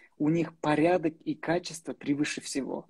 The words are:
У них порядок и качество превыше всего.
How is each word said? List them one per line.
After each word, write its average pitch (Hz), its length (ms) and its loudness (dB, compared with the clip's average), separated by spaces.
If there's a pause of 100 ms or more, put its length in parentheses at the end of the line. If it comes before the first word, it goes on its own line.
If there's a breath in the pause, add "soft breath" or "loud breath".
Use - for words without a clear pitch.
(180 soft breath)
У 151 120 2
них 165 300 0
порядок 160 540 2 (100)
и 151 100 -4
качество 160 600 -4
превыше 143 460 -2
всего. - 500 -6